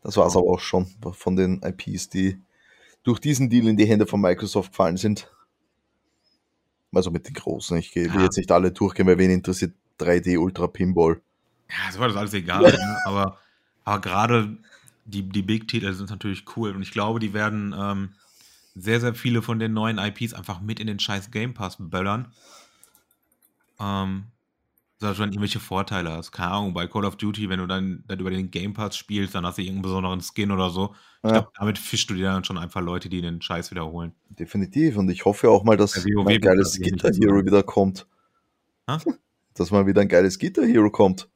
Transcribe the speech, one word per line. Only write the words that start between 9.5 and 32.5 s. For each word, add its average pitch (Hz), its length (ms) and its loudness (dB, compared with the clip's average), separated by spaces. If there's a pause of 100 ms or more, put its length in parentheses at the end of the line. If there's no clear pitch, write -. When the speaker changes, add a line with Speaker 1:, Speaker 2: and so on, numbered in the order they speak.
Speaker 1:
drei 87 220 2
D 90 180 0
Ultra 87 300 0
Pinball? 85 540 2 (480)
Speaker 2:
Ja, - 220 -8
so 92 80 -14
war 123 80 0
das 101 100 -2
alles 104 160 -6
egal, 92 300 0
Speaker 1:
<laughs> - 80 10
Speaker 2:
ne? - 340 -2
Aber, - 320 -2 (480)
aber 101 160 -2
gerade 107 560 0 (480)
die, 101 240 -8
die 98 140 -4
Big-Titel 107 500 -4
sind 95 160 -10
natürlich 98 340 -8 (140)
cool. 107 180 -4
Und 98 60 -8
ich 95 100 -10
glaube, 110 280 -2
die 104 140 -4
werden, 104 440 -4
ähm, 98 320 -6 (680)
sehr, 107 240 0
sehr 117 140 -2
viele 117 280 0
von 113 180 -4
den 110 140 -2
neuen 110 260 -2
I 101 120 -4
Ps 110 220 -8
einfach 95 280 -12
mit 107 180 -8
in 110 80 -6
den 101 120 -6
scheiß 98 320 -6
Game 117 220 -6
Pass 95 260 -8
böllern. 98 540 -4 (1500)
Ähm, 98 460 -4 (720)
das 104 120 -2
hat 90 60 -6
schon 104 120 -2
irgendwelche 101 300 -4
Vorteile 95 520 -4
hast. 82 200 -12
Keine 90 200 -6
Ahnung, 101 220 -2
bei 85 140 -4
Call 101 180 -4
of 95 120 -4
Duty, 104 320 -6
wenn 92 100 -2
du 90 80 -6
dann, 95 400 -4
dann 95 120 -8
über 92 120 -4
den 92 200 -4
Game 98 220 -6
Pass 104 240 -6
spielst, 98 380 -4
dann 87 100 -4
hast 85 120 -6
du 101 40 -6
irgendeinen 95 220 -6
besonderen 92 380 -4
Skin 101 300 -4
oder 92 180 0
so. 95 240 -4 (300)
Ich 110 80 0
Speaker 1:
Ja. 110 100 4
Speaker 2:
glaub, - 140 -10
damit 101 220 -2
fischst - 320 -6
du 107 60 -4
dir 92 160 -2
dann 95 120 -2
schon 90 140 -6